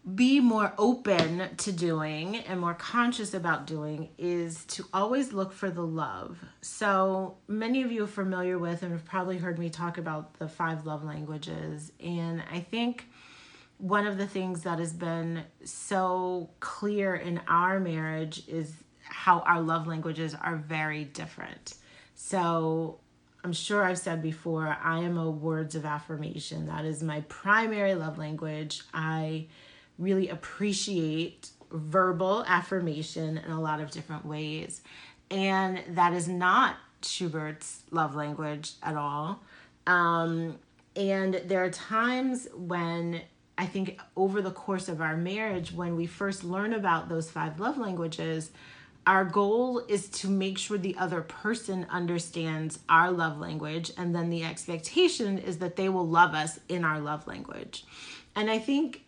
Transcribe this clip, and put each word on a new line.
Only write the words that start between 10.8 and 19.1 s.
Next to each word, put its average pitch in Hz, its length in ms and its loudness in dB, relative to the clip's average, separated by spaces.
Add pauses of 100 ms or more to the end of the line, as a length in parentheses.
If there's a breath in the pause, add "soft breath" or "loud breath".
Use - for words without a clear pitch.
love 151 200 -6
languages. 156 960 -8
And 165 420 -4 (100)
I 170 60 -4
think 233 480 -4 (720 loud breath)
one 202 280 2
of 196 120 -2
the 202 80 0
things 185 360 -4
that 170 160 -2
has 165 140 -2
been 165 500 -4 (220)
so 180 840 0 (100)
clear 202 540 0
in 170 340 -2
our 180 320 4
marriage 160 680 -2
is 156 260 -4 (300)
how - 380 4